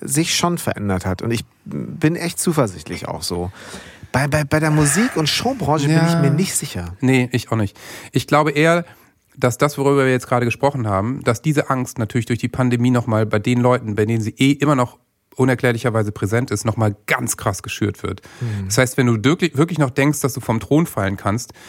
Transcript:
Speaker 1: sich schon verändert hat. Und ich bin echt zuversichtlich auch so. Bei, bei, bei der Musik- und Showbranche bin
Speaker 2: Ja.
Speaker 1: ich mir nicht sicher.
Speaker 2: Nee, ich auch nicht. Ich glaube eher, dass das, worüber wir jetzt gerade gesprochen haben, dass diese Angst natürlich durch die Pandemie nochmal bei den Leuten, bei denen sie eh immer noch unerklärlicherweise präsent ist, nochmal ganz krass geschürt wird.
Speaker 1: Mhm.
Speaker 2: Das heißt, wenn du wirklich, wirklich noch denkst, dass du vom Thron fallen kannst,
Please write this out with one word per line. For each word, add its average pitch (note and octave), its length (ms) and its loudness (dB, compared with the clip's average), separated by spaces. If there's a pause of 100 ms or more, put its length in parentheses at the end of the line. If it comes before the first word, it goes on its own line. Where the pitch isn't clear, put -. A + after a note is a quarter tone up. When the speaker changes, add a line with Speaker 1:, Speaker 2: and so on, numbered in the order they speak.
Speaker 1:
sich D3 360 -2
schon F3 220 0
verändert G2 480 -2
hat. F#2 160 -4
Und A2+ 80 -2
ich A#2 140 -2 (200)
bin D#3 520 -2
echt E3+ 240 -6
zuversichtlich G2 680 -2
auch E2+ 140 -8
so. F2+ 280 -4 (600)
Bei, C3+ 160 0
bei, D3+ 160 0
bei D#3 160 0
der D#3 100 2
Musik- D3+ 460 2
und D#3 120 0
Showbranche D#3+ 580 0
bin D#3 100 4
Speaker 2:
Ja. E3 120 4
Speaker 1:
ich E3+ 200 2
mir - 60 4
nicht F#3 220 0
sicher. F2+ 440 -8
Speaker 2:
Nee, B2+ 320 4
ich - 200 -2
auch A2+ 40 0
nicht. G#2 200 -2 (360)
Ich B2+ 160 -2
glaube D3+ 240 4
eher, E3 320 2 (520)
dass B2 220 0
das, D3 180 0
worüber C#3 300 2
wir C3 60 2
jetzt B2 160 -2
gerade A#2+ 180 2
gesprochen B2+ 400 -2
haben, G#2 380 -2
dass A#2 180 0
diese C#3+ 260 0
Angst C3 300 -2
natürlich A2+ 280 -2
durch A#2+ 120 -2
die B2 100 -4
Pandemie B2 420 2
nochmal A2 360 2
bei G#2+ 140 0
den B2 200 0
Leuten, A#2+ 360 2
bei G#2+ 100 2
denen A2+ 160 0
sie G#2+ 160 -2
eh C3+ 140 4
immer C#3 240 2
noch B2 220 -2 (360)
unerklärlicherweise A#2 800 0
präsent A2+ 380 -2
ist, G#2+ 140 -4
nochmal A2 320 0 (100)
ganz B2+ 300 -2
krass - 260 -4
geschürt - 400 -6
wird. - 200 -8 (180)
Speaker 1:
Mhm. G#2+ 280 -4
Speaker 2:
Das G#2+ 100 -2
heißt, B2+ 180 2
wenn C3+ 100 4
du A2+ 160 2
wirklich, E3 360 2
wirklich E3 200 2
noch C#3 120 2
denkst, D3 320 0
dass C3+ 100 0
du B2 80 -8
vom A2+ 200 -2
Thron - 260 2
fallen G2 320 -4
kannst, G#2 340 -4 (160)